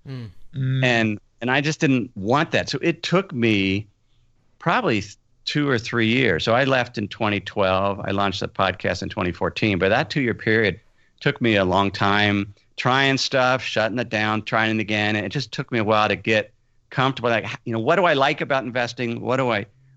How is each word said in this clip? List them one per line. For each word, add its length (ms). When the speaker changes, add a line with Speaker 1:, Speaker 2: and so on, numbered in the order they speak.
Speaker 1:
Mm. 240
Speaker 2:
Mm. 300
Speaker 3:
And, 360
and 120
I 100
just 180
didn't 360
want 360
that. 160
So 140
it 220
took 280
me 560
probably 440
th-, 140
two 240
or 100
three 280
years. 360
So 100
I 100
left 340
in 100
twenty 320
twelve. 600
I 100
launched 280
the 80
podcast 560
in 60
twenty 220
fourteen. 480
But 100
that 200
two-year 240
period 460
took 200
me 140
a 100
long 260
time 640
trying 400
stuff, 440
shutting 380
it 100
down, 340
trying 340
it 40
again. 340
And 100
it 40
just 220
took 200
me 80
a 40
while 240
to 80
get 360
comfortable. 380
Like, 160
h-, 200
you 80
know, 60
what 180
do 80
I 80
like 280
about 220
investing? 580
What 160
do 140
I, 140